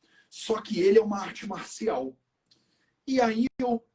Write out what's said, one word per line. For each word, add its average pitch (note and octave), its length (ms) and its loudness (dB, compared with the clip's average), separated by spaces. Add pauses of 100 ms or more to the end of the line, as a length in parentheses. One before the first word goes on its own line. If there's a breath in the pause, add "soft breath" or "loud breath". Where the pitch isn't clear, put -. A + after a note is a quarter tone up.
(280)
Só - 320 -4
que F#3+ 200 -4
ele G3 180 6
é A3 40 6
uma G#3 180 -4
arte F#3 260 -12
marcial. G3 680 -6 (920)
E C4 140 2
aí A3+ 260 4 (120)
eu B3 240 0 (120)